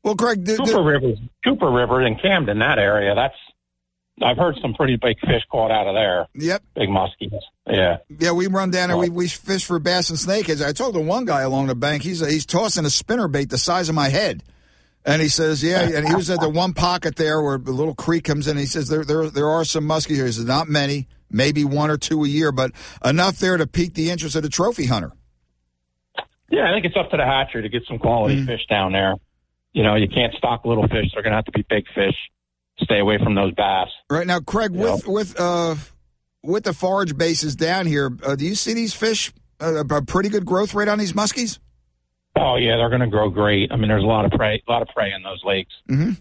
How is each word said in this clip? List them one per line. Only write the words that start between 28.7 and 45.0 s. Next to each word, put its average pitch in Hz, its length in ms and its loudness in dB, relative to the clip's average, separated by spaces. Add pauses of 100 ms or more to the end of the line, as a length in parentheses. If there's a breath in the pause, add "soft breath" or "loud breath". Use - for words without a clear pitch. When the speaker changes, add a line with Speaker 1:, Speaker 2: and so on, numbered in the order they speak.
Speaker 2:
there. 95 220 2 (580)
You 113 100 2
know, 104 120 4
you 104 140 2
can't 117 260 0
stock 120 320 -2
little 110 200 2
fish. 107 280 0
They're 107 80 -6
gonna 107 140 0
have 110 100 -2
to - 60 -14
be 104 160 0
big 104 260 0
fish. 98 200 2 (640)
Stay 107 200 2
away 101 200 4
from 110 160 2
those 98 200 2
bass. 98 340 2 (220)
Speaker 1:
Right 165 160 0
now, 180 140 0
Craig, 214 340 -2
Speaker 2:
Yep. 185 100 -2
Speaker 1:
with, - 240 0
with, 196 320 -2
uh, 170 360 0 (680)
with 156 220 -2
the 190 100 -2
forage 185 420 0
bases 151 400 0
down 175 300 0
here, 143 240 0 (140)
uh, 139 120 -2
do 143 80 -4
you 190 100 -2
see 226 200 -2
these 226 180 -2
fish, 214 400 -2 (280)
uh, 156 280 -2
a 147 140 0
pretty 196 260 0
good 202 160 0
growth 185 300 0
rate 208 140 0
on 208 100 2
these 196 160 -2
muskies? 214 440 -2 (800)
Speaker 2:
Oh 127 200 2
yeah, 117 200 2
they're 117 140 2
gonna 123 180 2
grow 104 220 2
great. 104 420 2
I - 40 -2
mean, 107 120 2
there's 107 160 2
a - 20 2
lot 110 200 2
of 98 60 2
prey, 110 340 0
a 117 40 -6
lot 117 120 0
of 110 60 -6
prey 101 240 -2